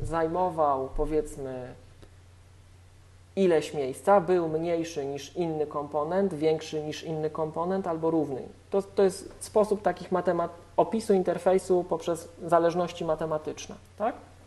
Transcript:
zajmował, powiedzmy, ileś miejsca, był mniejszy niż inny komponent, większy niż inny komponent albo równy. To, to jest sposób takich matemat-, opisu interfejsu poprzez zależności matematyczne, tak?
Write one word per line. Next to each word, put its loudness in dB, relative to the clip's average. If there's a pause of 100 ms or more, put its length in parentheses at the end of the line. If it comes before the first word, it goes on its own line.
zajmował, 0
powiedzmy, -4 (1600)
ileś 4
miejsca, 2
był 2
mniejszy -2
niż -8
inny -2
komponent, -2
większy 0
niż -8
inny -4
komponent -4
albo 0
równy. 0 (280)
To, 0
to 0
jest 0
sposób 2
takich -2
matemat-, 0 (260)
opisu 2
interfejsu 2
poprzez -2 (180)
zależności 2
matematyczne, -4 (220)
tak? -2 (320)